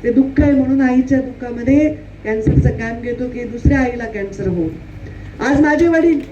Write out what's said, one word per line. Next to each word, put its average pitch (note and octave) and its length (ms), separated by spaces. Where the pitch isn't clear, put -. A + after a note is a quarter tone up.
ते A#3+ 100
दुःख C4+ 280
आहे, D4 100
म्हणून C4 300
आईच्या B3+ 380
दुःखामध्ये C4 760
कॅन्सरचं A3 460
काम A3+ 320
घेतो A#3+ 260
की B3 160
दुसऱ्या A#3+ 360
आईला A#3+ 260
कॅन्सर G3 420
होऊ. E3+ 200
आज C#4+ 120
माझे D4+ 260
वडील E4 320